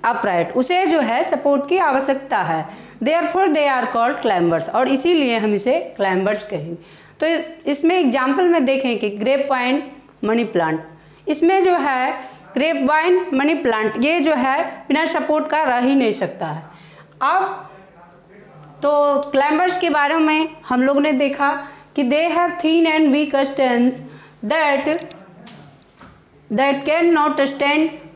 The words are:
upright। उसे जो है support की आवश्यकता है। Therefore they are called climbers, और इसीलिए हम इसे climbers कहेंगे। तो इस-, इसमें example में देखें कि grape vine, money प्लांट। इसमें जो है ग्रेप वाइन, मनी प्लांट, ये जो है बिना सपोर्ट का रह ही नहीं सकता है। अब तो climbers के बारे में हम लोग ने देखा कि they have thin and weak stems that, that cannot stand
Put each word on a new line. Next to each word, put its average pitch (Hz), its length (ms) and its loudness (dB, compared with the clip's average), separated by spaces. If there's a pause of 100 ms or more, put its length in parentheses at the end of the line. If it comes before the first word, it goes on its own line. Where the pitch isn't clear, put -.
upright। 185 480 -2
उसे 349 320 0
जो 320 140 2
है 247 240 0
support 285 460 0
की 359 80 2
आवश्यकता 269 600 -2
है। 160 280 -2 (380)
Therefore 339 440 0
they 285 340 2
are 247 140 -6
called 240 300 0
climbers, 170 440 0
और 247 180 0
इसीलिए 269 500 2
हम 214 180 0
इसे 247 240 0
climbers 196 640 -2
कहेंगे। 170 340 -8 (420)
तो 302 60 0
इस-, - 420 -4
इसमें 320 320 2
example 269 440 2
में 339 220 4
देखें 269 340 0
कि 208 100 -2
grape 262 420 0
vine, 254 400 -2 (320)
money 226 200 0
प्लांट। 160 400 0 (440)
इसमें 330 360 2
जो 359 120 4
है 269 540 -2 (240)
ग्रेप 277 360 0
वाइन, 359 440 2
मनी 285 200 2
प्लांट, 220 440 0
ये 311 220 2
जो 302 140 2
है 269 540 -2
बिना 311 180 2
सपोर्ट 311 420 -2
का 311 160 0
रह 247 140 0
ही 262 180 2
नहीं 240 160 4
सकता - 340 -6
है। 156 180 -8 (580)
अब 381 480 -2 (1120)
तो 285 380 2
climbers 311 580 0
के 339 100 0
बारे 294 260 2
में 311 340 2 (200)
हम 247 140 2
लोग 277 160 2
ने 302 120 2
देखा 277 560 -2 (280)
कि 285 80 0
they 311 340 0
have 349 140 0 (100)
thin 320 300 4
and 311 180 4
weak 277 400 2
stems 254 440 2 (520)
that, 294 580 0 (1500)
that 277 360 0
cannot 311 480 2
stand 285 520 0 (260)